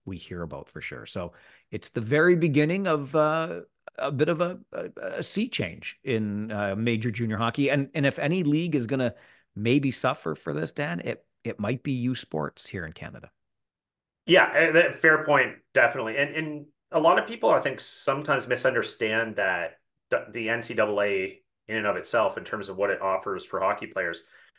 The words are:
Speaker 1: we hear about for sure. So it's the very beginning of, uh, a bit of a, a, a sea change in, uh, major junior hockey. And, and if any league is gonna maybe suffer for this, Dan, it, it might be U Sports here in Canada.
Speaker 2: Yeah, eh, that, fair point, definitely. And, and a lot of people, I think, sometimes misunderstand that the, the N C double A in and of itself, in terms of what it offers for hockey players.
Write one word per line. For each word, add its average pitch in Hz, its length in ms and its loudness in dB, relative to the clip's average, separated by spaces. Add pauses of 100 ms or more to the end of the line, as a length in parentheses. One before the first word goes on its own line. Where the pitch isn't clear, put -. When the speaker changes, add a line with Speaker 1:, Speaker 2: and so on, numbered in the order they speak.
Speaker 1:
we 95 140 -10
hear 87 240 -10
about 73 260 -10
for - 140 -14
sure. - 240 -12
So 87 260 -8 (400)
it's - 200 -8
the 123 100 -4
very 151 340 6
beginning 165 520 2
of, 147 280 -2
uh, 160 460 0 (360)
a 139 140 -2
bit 147 160 2
of 170 140 0
a, 175 180 -4 (140)
a, - 240 -8
a - 260 -6
sea 214 240 -2
change - 560 -6
in, 110 480 -2
uh, 101 240 -2
major 113 340 0
junior 110 280 -2
hockey. 117 320 0
And, 139 240 2
and 143 120 0
if 135 140 0
any 165 240 0
league 156 320 2
is 123 100 0
gonna 127 280 -2 (420)
maybe 127 360 2
suffer 147 440 -2
for 151 180 -8
this, 156 200 -4
Dan, 165 260 -6
it, - 260 -8 (200)
it 113 120 -6
might 110 260 -2
be 143 100 -2
U 123 220 0
Sports - 520 -6
here 87 180 -8
in 80 60 -12
Canada. - 380 -16 (960)
Speaker 2:
Yeah, - 280 6
eh, 156 180 6
that, 160 260 4
fair 156 260 6
point, 135 300 2 (200)
definitely. 120 440 2
And, 147 180 0
and 151 300 -6 (260)
a 165 80 4
lot 170 180 6
of 214 100 -2
people, 226 240 0
I 135 100 4
think, 131 180 -4
sometimes 139 720 -2
misunderstand 113 880 0
that 90 400 -2 (320)
the, - 240 0
the 110 160 -4
N 117 140 -2
C 123 100 -8
double 107 280 2
A 98 380 0 (280)
in 110 100 -4
and 104 100 0
of 98 80 2
itself, 104 420 0
in 92 60 -10
terms 101 260 -8
of 92 80 -8
what 98 140 2
it - 100 -2
offers 95 420 -2
for - 160 -6
hockey 101 280 0
players. 87 360 -4 (360)